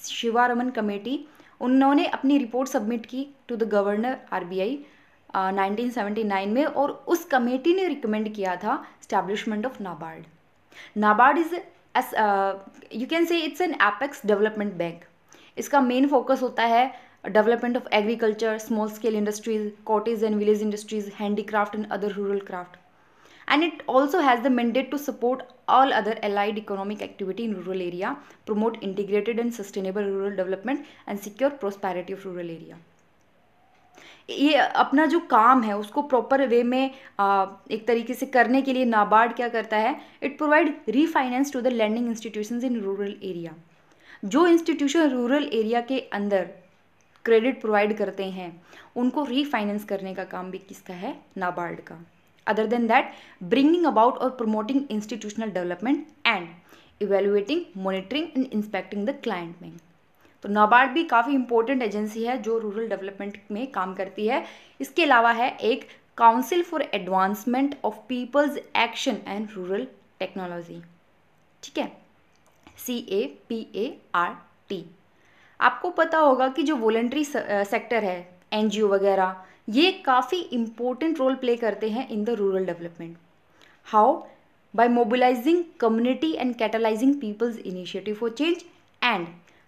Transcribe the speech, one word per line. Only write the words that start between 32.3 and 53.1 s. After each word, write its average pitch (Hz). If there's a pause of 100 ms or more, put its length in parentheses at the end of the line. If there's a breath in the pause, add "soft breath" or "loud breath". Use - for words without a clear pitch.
area। 165 (1600 loud breath)
ये 277
अपना 269
जो 320
काम 247
है 214
उसको 208
प्रॉपर 269
वे 240
में, 254 (300 loud breath)
आ, 196 (240)
एक 214
तरीके 233
से 262
करने 254
के 269
लिए 254
nabaard 220
क्या 240
करता 220
है, 240 (240 loud breath)
it 277
provide 302
refinance 269
to -
the 247
lending 233
institutions 226
in 226
rural 196
area। 180 (760 loud breath)
जो 269
इंस्टीट्यूशन 330
रूरल 254
एरिया 226
के 254
अंदर 196 (760)
क्रेडिट 226
प्रोवाइड 214
करते 196
हैं 185 (340 loud breath)
उनको 254
रीफाइनेंस 233
करने 190
का 185
काम 185
भी 190
किसका -
है, 202 (220)
nabaard 180
का। 170 (440)
Other 220
than 240
that, 233 (500 loud breath)